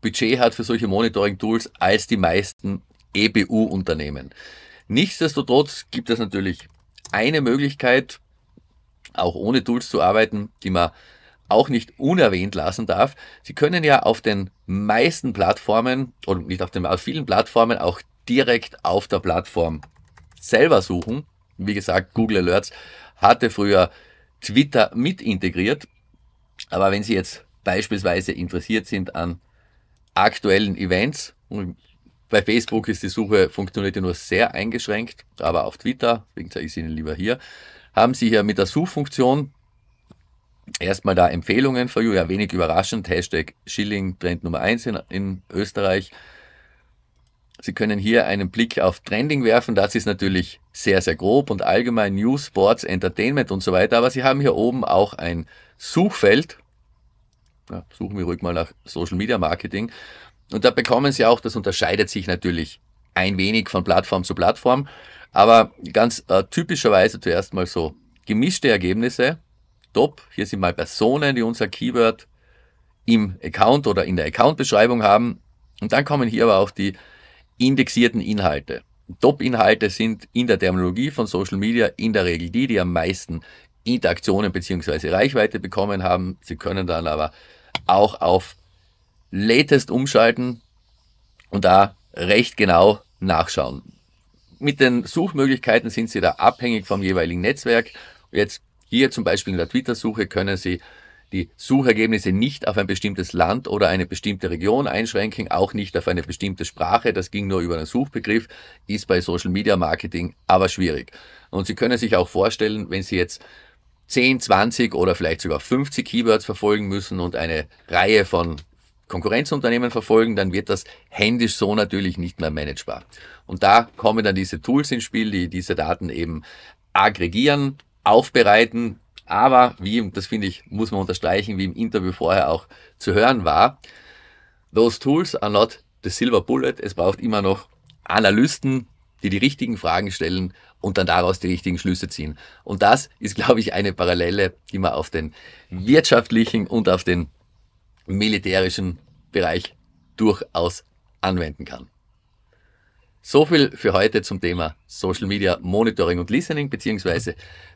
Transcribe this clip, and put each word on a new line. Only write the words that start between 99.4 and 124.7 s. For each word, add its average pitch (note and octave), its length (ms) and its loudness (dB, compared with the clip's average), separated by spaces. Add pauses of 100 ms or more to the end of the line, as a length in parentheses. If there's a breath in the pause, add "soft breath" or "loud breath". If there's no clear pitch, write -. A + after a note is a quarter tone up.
in F2+ 60 -2
der E2+ 100 -4
Twitter-Suche A2+ 580 -4
können G2 300 -4
Sie F2+ 240 -6 (500 loud breath)
die F#2 240 -6
Suchergebnisse A2 800 2
nicht A#2+ 340 -2
auf G2+ 100 -2
ein G2 120 0
bestimmtes F#2+ 440 -4
Land F2+ 360 0
oder G2+ 200 2
eine F#2 160 0
bestimmte F#2+ 460 -6
Region G2+ 380 0
einschränken, G#2+ 600 -4
auch F#2+ 260 0
nicht G2+ 220 -6
auf - 120 -2
eine F2 160 -2
bestimmte F#2 400 -8
Sprache. F#2 480 -2
Das F#2 180 -6
ging G2+ 160 -6
nur F#2+ 140 -2
über E2+ 160 -4
einen D#2+ 100 -8
Suchbegriff, A#2 640 -4 (400 loud breath)
ist G2+ 180 -6
bei F2+ 140 2
Social F2 320 -4
Media G2+ 240 2
Marketing F2 580 -4 (140)
aber F#2 200 4
schwierig. D#2+ 440 -4 (380 loud breath)
Und F#2+ 180 -6
Sie G#2+ 80 -6
können A#2+ 220 0
sich G#2+ 180 0
auch F2+ 120 2
vorstellen, G#2+ 640 -2
wenn F#2+ 140 -4
Sie - 100 -6
jetzt F2+ 300 -4 (640 loud breath)
zehn, B2+ 320 2
zwanzig G#2+ 520 2
oder F2 220 2
vielleicht E2 280 -4
sogar D2+ 180 -4
fünfzig C3 480 -4
Keywords A2+ 360 2
verfolgen G#2 440 -2
müssen G2 320 -6
und F2 160 -4
eine D#2+ 320 -4 (180 soft breath)
Reihe G2 380 4
von F2 320 -2 (500)
Konkurrenzunternehmen A#2+ 880 -2
verfolgen, A2+ 420 2
dann F#2+ 180 -2
wird G2+ 160 -4
das G2 160 -4 (240 loud breath)
händisch A2+ 460 0
so G#2 220 -2
natürlich F#2+ 420 -2
nicht E2+ 220 -10
mehr D#2+ 100 -2
managebar. D2 540 -10 (420 loud breath)
Und F2+ 160 -6
da A2 340 6
kommen A2 280 2
dann G2 120 2
diese F#2 260 -4
Tools C#3 280 0